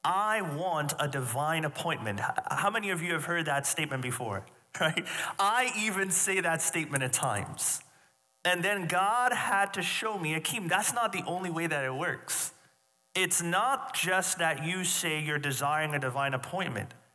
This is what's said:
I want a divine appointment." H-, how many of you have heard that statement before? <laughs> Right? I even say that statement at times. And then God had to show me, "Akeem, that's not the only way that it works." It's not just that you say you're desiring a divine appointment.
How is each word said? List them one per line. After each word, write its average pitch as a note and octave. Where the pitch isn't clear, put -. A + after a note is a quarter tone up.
I G#3
want D#3
a D3
divine C#3+
appointment." A#2
H-, -
how G3
many G#3+
of E3
you F3
have C#3+
heard E3+
that C#3+
statement C#3+
before? A#2
<laughs> -
Right? D#3+
I A#3
even G3
say F#3+
that E3
statement C#3+
at B2+
times. -
And F3+
then F#3+
God G#3+
had G3
to F#3+
show G#3+
me, D#3+
"Akeem, F3+
that's G3+
not A#3
the F3+
only F3+
way E3
that D3
it C3
works." -
It's F#3
not G#3
just F#3
that D#3+
you F#3
say E3
you're D3+
desiring C#3+
a C#3+
divine C3+
appointment. C3